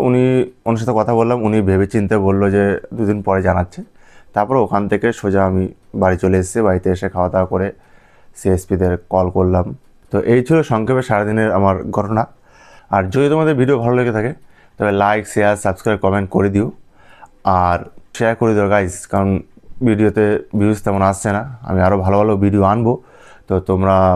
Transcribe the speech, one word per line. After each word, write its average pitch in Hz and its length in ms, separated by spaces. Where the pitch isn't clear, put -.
উনি, 127 180
ওনার 113 160
সাথে 113 180
কথা 107 200
বললাম, 120 260
উনি 107 120
ভেবে 95 260
চিন্তে 104 200
বললো 98 200
যে 101 80
দুদিন 104 300
পরে 95 220
জানাচ্ছে। 90 320
তারপর 104 200
ওখান 101 180
থেকে 107 160
সোজা 98 200
আমি 92 140
বাড়ি 92 200
চলে 92 180
এসেছি। 90 260
বাড়িতে 92 280
এসে 90 200
খাওয়া 90 200
দাওয়া 92 180
করে 92 140
সিএসপিদের 92 540
কল 92 140
করলাম। 92 300
তো 101 40
এই 123 140
ছিল 160 120
সংক্ষেপে 120 400
সারাদিনের 107 480
আমার 98 180
ঘটনা। 107 260
আর 98 80
যদি 135 180
তোমাদের 156 280
ভিডিও 131 220
ভালো 120 160
লেগে 123 180
থাকে 113 160
তবে 104 140
লাইক, 104 200
শেয়ার, 104 220
সাবস্ক্রাইব, 101 400
কমেন্ট 95 300
করে 98 200
দিও। 104 120
আর 87 160
শেয়ার 113 240
করে 113 160
দিও 101 180
গাইস, 95 200
কারণ 98 180
ভিডিওতে 107 380
ভিউজ 104 260
তেমন 98 260
আসছে 98 260
না। 107 60
আমি 92 180
আরও 98 180
ভালো 98 160
ভালো 107 120
ভিডিও 101 180
আনবো, 117 200
তো 95 60
তোমরা 95 260